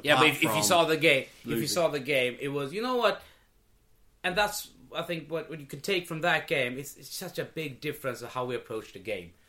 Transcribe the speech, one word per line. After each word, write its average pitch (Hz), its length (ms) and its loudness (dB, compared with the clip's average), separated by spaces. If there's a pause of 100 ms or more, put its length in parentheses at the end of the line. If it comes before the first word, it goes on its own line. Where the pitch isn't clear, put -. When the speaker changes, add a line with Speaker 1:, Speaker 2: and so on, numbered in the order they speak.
Speaker 1:
Yeah, 143 120 6
but 139 100 8
Speaker 2:
apart 151 60 8
Speaker 1:
if, 135 60 0
if - 60 0
you - 60 4
Speaker 2:
from 104 140 2
Speaker 1:
saw 170 220 6
the 156 120 2
game, 143 260 4
if - 220 -18
you 117 100 -4
Speaker 2:
losing. 117 140 0
Speaker 1:
saw 170 180 2
the 143 140 -4
game, 127 400 0
it 139 80 -2
was, 139 240 -4
you 208 80 -4
know 254 160 0
what? 220 240 2 (1040)
And 180 120 -2
that's, 208 340 0 (260)
I 160 60 -4
think, 165 300 -6
what, 156 180 -4
what 156 100 -10
you 143 60 -14
can 139 160 -12
take 185 260 0
from 160 140 -6
that 160 260 2
game. 127 300 0
It's, - 200 -12
it's - 180 -16
such 170 240 -8
a 147 60 -4
big 143 360 -8
difference 135 400 -6
of 117 120 -12
how 127 120 -4
we 123 100 -2
approached 110 380 -8
the 98 60 -16
game. 92 320 -8 (180)